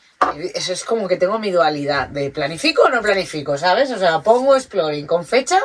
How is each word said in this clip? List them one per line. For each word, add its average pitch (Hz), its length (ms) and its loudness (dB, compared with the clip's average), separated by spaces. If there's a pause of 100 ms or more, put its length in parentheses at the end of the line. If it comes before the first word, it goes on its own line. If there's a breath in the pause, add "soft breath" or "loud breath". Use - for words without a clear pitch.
(540 soft breath)
eso 185 200 -6
es 175 100 -10
como 226 240 -4
que 180 100 0
tengo 190 220 0
mi 214 120 -6
dualidad 147 580 0
de 139 220 -6
planifico 160 520 0
o 339 60 6
no 240 120 0
planifico, 156 560 -2
¿sabes? 190 340 2
O 226 80 -6
sea, 165 220 2
pongo 254 340 4
exploring 156 520 -2
con 170 180 -2
fecha 269 400 2